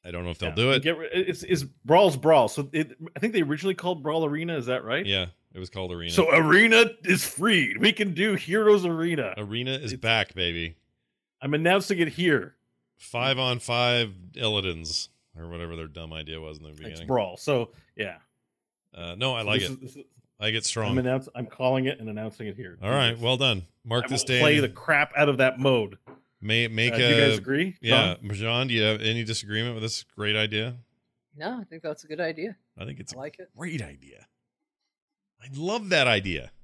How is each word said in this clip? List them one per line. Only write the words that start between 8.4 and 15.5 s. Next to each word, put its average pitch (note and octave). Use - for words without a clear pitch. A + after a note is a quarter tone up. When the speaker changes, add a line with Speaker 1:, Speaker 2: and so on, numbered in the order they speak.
Speaker 2:
Arena. D#3+
Speaker 1:
Arena A2+
is C3+
Speaker 2:
It's B2
Speaker 1:
back, A2+
baby. E2+
Speaker 2:
I'm C#3
announcing F3+
it D#3+
here. C#3
Speaker 1:
Five B2+
on B2
five A#2+
Illidan's F#2
or E2
whatever E2+